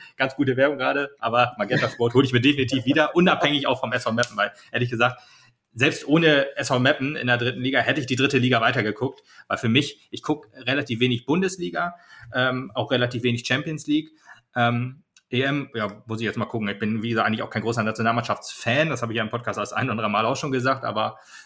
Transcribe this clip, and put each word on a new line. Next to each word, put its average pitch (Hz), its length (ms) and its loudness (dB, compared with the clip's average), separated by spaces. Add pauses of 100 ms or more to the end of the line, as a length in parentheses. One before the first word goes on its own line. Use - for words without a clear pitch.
(180)
ganz 135 180 -2
gute 131 220 2
Werbung 139 200 4
gerade, 139 420 -2
aber 117 380 2
Magenta 123 320 0
Sport 120 240 0
hole 123 120 6
ich 123 80 -2
mir 120 80 4
definitiv 135 440 2
wieder, 147 300 2
unabhängig 147 520 4
auch 127 120 2
vom 117 140 -4
S 120 100 -2
V 113 80 0
Meppen, 117 260 0
weil 104 140 2 (200)
ehrlich 120 180 -2
gesagt, 120 320 -4 (520)
selbst 131 340 -2
ohne 147 480 4
S 131 120 -4
V 127 120 2
Meppen 143 360 2
in 123 120 -6
der 123 100 4
dritten 120 240 -2
Liga 131 180 0
hätte 135 200 0
ich 127 60 -4
die 120 100 -2
dritte 131 220 2
Liga 120 240 4
weitergeguckt, 117 640 0 (240)
weil 98 100 -4
für 117 120 -2
mich, 143 420 0
ich - 100 -12
guck - 320 -4
relativ 127 460 -4
wenig 123 260 0
Bundesliga, 175 720 -2 (380)
ähm, 127 420 -2
auch 127 160 -4
relativ 123 320 0
wenig 120 240 0
Champions 151 400 -4
League, 151 240 0 (440)
ähm, 120 440 0 (320)
E 123 100 0
M, 139 320 -2
ja, 107 320 -6
muss 110 140 -6
ich 117 60 -4
jetzt 101 120 -4
mal 110 80 -2
gucken. 107 220 -4
Ich 101 100 -4
bin, 107 240 -2
wie 117 80 -4
gesagt, 110 160 2
eigentlich 110 160 0
auch 110 80 -8
kein 107 140 -4
großer 117 180 -2
Nationalmannschaftsfan. 117 1080 -2
Das 127 120 -4
habe 113 120 -4
ich 117 40 -4
ja 113 60 0
im 107 80 -6
Podcast 113 260 -4
das 104 160 -6
ein - 120 -2
oder 120 80 -2
andere 107 180 -2
Mal 110 160 2
auch 135 80 0
schon 143 160 -4
gesagt, 127 340 0
aber 110 320 -4 (280)